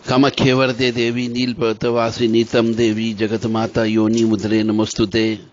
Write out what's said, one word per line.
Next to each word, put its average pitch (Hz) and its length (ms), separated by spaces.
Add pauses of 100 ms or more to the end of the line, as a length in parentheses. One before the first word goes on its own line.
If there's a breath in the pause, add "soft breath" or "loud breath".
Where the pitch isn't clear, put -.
कामाख्ये 131 440
वरदे 127 380
देवी 120 360
नीलपर्वतवासिनी 117 1160
तं 113 300
देवी 110 400
जगतमाता 110 720
योनि 110 400
मुद्रे 110 400
नमोस्तुते। 110 760 (140)